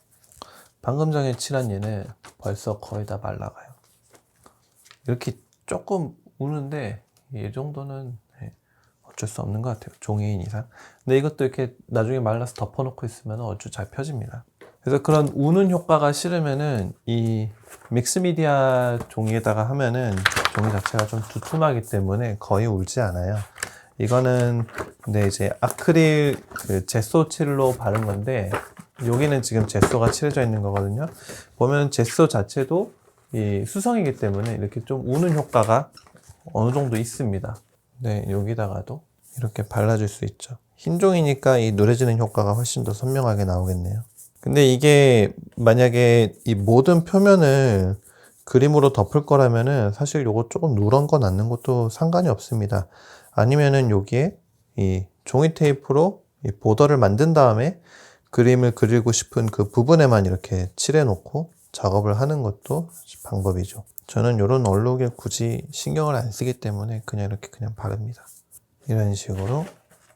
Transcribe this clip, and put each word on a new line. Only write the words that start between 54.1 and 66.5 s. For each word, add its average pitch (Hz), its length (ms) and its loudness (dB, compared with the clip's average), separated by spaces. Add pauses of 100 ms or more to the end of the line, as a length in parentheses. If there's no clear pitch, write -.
이 95 280 0 (180)
종이 156 300 0
테이프로 147 720 0 (200)
이 - 80 -4
보더를 143 460 4
만든 120 360 4
다음에 131 460 4 (520)
그림을 123 400 4
그리고 117 400 2
싶은 - 340 -2
그 110 240 -2
부분에만 123 560 6
이렇게 92 500 -2
칠해놓고 143 760 0 (200)
작업을 104 480 0
하는 143 220 -2
것도 135 480 -6 (340)
방법이죠. 95 640 -4 (220)
저는 117 320 0
요런 120 280 2
얼룩에 123 480 0
굳이 117 560 -6
신경을 151 440 -4
안 120 160 -4
쓰기 123 280 -6